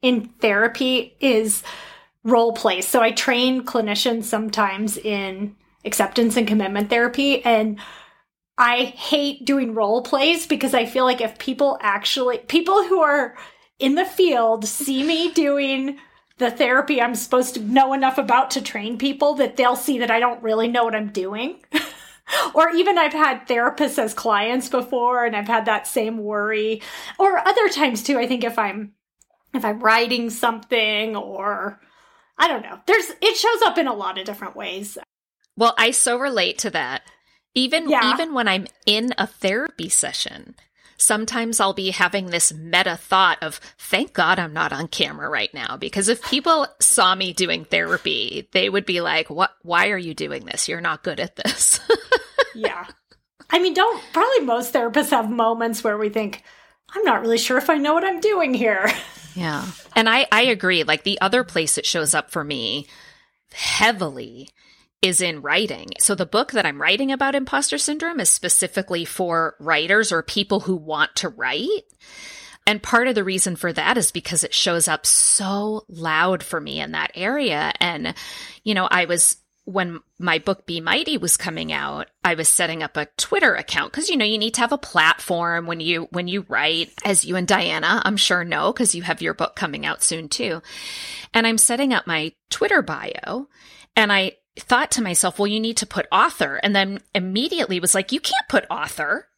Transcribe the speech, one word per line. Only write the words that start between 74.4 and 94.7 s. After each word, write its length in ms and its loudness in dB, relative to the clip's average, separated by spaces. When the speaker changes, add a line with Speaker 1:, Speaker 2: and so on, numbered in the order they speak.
Speaker 2:
it 100 -4
shows 340 2
up 180 -2
so 840 0
loud 540 0
for 180 -6
me 180 -8
in 120 -6
that 240 -4
area. 640 -2
And, 340 -4
you 120 -2
know, 140 0
I 160 2
was, 320 0
when 340 -4
my 180 0
book 300 -4
Be 120 -6
Mighty 380 -2
was 200 0
coming 340 -6
out, 360 -6
I 120 4
was 120 0
setting 360 0
up 140 -6
a 100 -4
Twitter 380 2
account 380 -2
'cause, 160 -4
you 80 0
know, 80 2
you 120 -2
need 180 -4
to 60 0
have 100 0
a 60 0
platform 880 0
when 140 -6
you, 320 -2
when 160 -4
you 200 -4
write, 460 -2
as 220 2
you 100 -6
and 120 -2
Diana, 580 0
I'm 120 0
sure, 260 2
know, 300 0
'cause 200 0
you 80 -4
have 220 -4
your 100 -2
book 220 -4
coming 300 -6
out 180 -4
soon 260 -4
too. 320 -4
And 140 4
I'm 100 2
setting 360 2
up 120 0
my 280 -2
Twitter 320 2
bio, 640 -8
and 180 4
I 200 2
thought 320 2